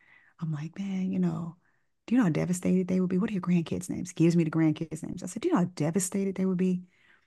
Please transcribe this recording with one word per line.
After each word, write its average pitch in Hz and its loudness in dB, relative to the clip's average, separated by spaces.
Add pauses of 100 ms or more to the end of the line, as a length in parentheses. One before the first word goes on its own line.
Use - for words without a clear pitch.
(400)
I'm 160 -4
like, 156 -8
"Man, 190 -4
you 190 0
know, 170 -2 (500)
do 220 0
you 254 6
know 240 6
how 170 4
devastated 180 0
they 185 0
would 180 2
be? 185 0
What 214 0
are 220 -6
your 185 -2
grandkids' 175 0
names?" - -8
Gives 165 4
me 175 4
the 156 -2
grandkids' 160 0
names. - -10
I - -8
said, - -10
"Do 339 0
you 370 2
know 214 4
how 180 0
devastated 190 -2
they 190 -2
would 185 0
be 180 0 (440)